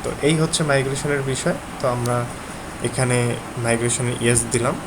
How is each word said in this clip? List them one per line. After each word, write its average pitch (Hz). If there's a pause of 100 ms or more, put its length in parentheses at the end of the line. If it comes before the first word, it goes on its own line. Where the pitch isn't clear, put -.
তো 120 (120)
এই 156
হচ্ছে 160
মাইগ্রেশনের 139
বিষয়। 135 (260)
তো 139
আমরা 120 (580)
এখানে 123 (240)
মাইগ্রেশনে 120
ইয়েস 117
দিলাম 123 (120)